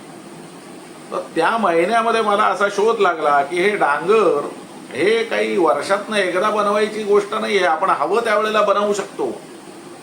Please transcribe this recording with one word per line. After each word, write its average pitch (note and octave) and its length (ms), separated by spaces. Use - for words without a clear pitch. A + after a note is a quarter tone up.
तर - 80
त्या E3+ 220
महिन्यामध्ये A3 640
मला G#3 220
असा G3+ 260
शोध G#3+ 300
लागला D3+ 440
की C#3 120
हे G3 200
डांगर D#3+ 720
हे G#3+ 340
काही G#3+ 340
वर्षातनं F3+ 580
एकदा F#3 340
बनवायची G#3+ 540
गोष्ट G3+ 300
नाहीये, G#3+ 320
आपण F3 240
हवं F3 340
त्यावेळेला G#3+ 380
बनवू G3+ 320
शकतो D3+ 480